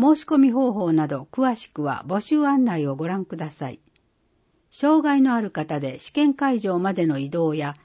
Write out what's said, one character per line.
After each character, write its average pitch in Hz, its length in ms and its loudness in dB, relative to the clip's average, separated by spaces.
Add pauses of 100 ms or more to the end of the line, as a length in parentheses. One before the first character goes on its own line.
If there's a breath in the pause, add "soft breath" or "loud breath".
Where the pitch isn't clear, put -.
申 285 140 6
し 294 80 -4
込 311 160 0
み 269 140 6
方 247 200 2
法 190 200 -2
な 156 160 2
ど 135 240 -8
詳 262 240 0
し - 100 -14
く - 160 -10
は 139 240 -4
募 190 140 -2
集 302 260 0
案 277 180 2
内 165 220 0
を 139 80 -4
ご 151 140 -6
覧 185 160 -4
く 175 120 -14
だ 156 140 -8
さ 139 200 -10
い。 - 100 -16 (880)
障 302 320 2
害 285 200 2
の 262 120 4
あ 233 60 0
る 202 100 -4
方 156 300 -6
で 135 180 -8
試 - 140 -18
験 294 220 2
会 269 260 0
場 190 180 -2
ま 185 140 -2
で 185 120 -2
の 151 140 0
移 139 120 -6
動 165 240 0
や 143 200 -6 (100)